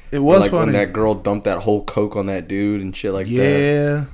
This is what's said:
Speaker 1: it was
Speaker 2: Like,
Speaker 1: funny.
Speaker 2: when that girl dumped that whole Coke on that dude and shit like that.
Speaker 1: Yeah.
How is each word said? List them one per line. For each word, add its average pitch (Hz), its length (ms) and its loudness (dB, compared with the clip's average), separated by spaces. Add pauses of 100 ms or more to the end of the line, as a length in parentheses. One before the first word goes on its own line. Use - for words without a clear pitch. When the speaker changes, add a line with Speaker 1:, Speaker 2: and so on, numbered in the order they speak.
(120)
Speaker 1:
it 143 80 -2
was 165 220 6
Speaker 2:
Like, 196 100 2
Speaker 1:
funny. 170 140 2
Speaker 2:
when 107 80 0
that 98 200 0
girl 107 220 2
dumped 101 300 -4
that 92 160 0
whole 107 240 0
Coke 104 300 -2
on 98 120 -2
that 92 200 -6
dude 101 340 -2
and 95 140 -10
shit 101 180 -6
like 95 120 -4
that. 110 60 -6
Speaker 1:
Yeah. 143 840 2